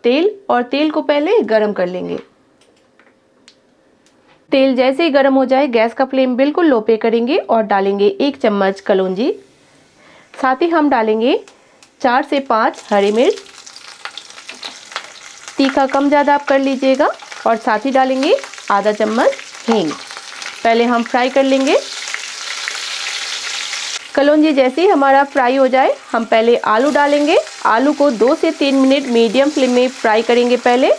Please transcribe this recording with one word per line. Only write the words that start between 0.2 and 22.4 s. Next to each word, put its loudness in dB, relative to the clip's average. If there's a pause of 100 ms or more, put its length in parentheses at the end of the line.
और 0
तेल -2
को -4
पहले 0
गरम 0
कर -2
लेंगे। -8 (2250)
तेल 2
जैसे 0
ही 2
गरम 4
हो 2
जाए, 2
गैस 0
का -2
फ्लेम 0
बिल्कुल 0
लो 4
पे 0
करेंगे 0
और 0
डालेंगे 0
एक -2
चम्मच 0
कलौंजी, -2 (1000)
साथ -2
ही 2
हम 2
डालेंगे 0 (640)
चार 2
से -2
पाँच -2
हरी 2
मिर्च, 0 (2250)
तीखा 2
कम 0
ज़्यादा 2
आप -2
कर 2
लीजिएगा, 0 (400)
और 2
साथ -2
ही -2
डालेंगे 2 (380)
आधा 0
चम्मच 0 (320)
हींग। 0 (720)
पहले 2
हम 0
फ्राई 0
कर 2
लेंगे। 2 (2500)